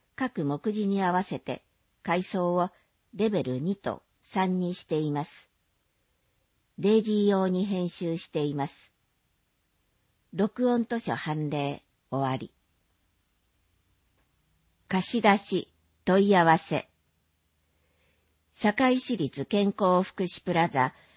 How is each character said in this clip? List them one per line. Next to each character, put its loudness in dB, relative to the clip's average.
各 -4
目 -2
次 -2
に 0
合 2
わ 2
せ -6
て -10
階 -2
層 -2
を 0
レ 0
ベ 0
ル -4
二 -4
と -8
三 -2
に -4
し -14
て -2
い -2
ま -4
す。 -20
デ 4
イ 4
ジ -2
ー 2
用 2
に 0
編 -2
集 -6
し -10
て -4
い -2
ま -4
す。 -16
録 0
音 2
図 -6
書 -4
判 -4
例 -4
終 -2
わ -2
り。 -10
貸 0
し 0
出 6
し -4
問 4
い 6
合 6
わ 8
せ。 -4
堺 2
市 -4
立 -4
健 0
康 4
福 -6
祉 -6
プ -2
ラ 4
ザ 0